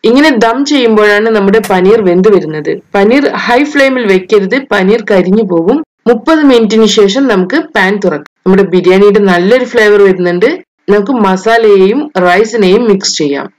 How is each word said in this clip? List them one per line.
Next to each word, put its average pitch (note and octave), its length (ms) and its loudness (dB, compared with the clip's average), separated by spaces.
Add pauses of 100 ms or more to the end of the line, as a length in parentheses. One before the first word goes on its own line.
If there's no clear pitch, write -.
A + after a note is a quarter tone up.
ഇങ്ങനെ C#4+ 220 2 (120)
ദം A#3 160 0 (120)
ചെയ്യുമ്പോഴാണ് A3 640 0
നമ്മുടെ G3 240 2 (100)
പനീർ F#3+ 380 2
വെന്ത് F#3 260 2
വരുന്നത്. D#3 360 -4 (240)
പനീർ A3+ 300 2 (200)
ഹൈ A#3+ 140 0 (140)
ഫ്ലെയിമിൽ B3+ 400 0
വെക്കരുത്, F#3+ 440 0 (160)
പനീർ G3+ 280 0 (100)
കരിഞ്ഞു G3 420 0
പോകും. F3 260 -2 (320)
മുപ്പത് D4+ 400 0
മിനിറ്റിന് A3 380 2 (100)
ശേഷം G#3 340 2
നമുക്ക് F#3+ 280 -2 (160)
pan G3 160 0 (120)
തുറക്കാം. D3+ 260 -4 (140)
നമ്മുടെ F#3+ 300 2
ബിരിയാണിയുടെ G3 560 2
നല്ലൊരു G#3 420 0
flavor G#3 360 2
വരുന്നുണ്ട്. F3+ 400 0 (440)
നമുക്ക് G#3 220 0 (120)
മസാലയെയും G#3 760 0 (240)
റൈസിനെയും G#3 680 0
മിക്സ് - 280 -4
ചെയ്യാം. C#3+ 280 -6 (100)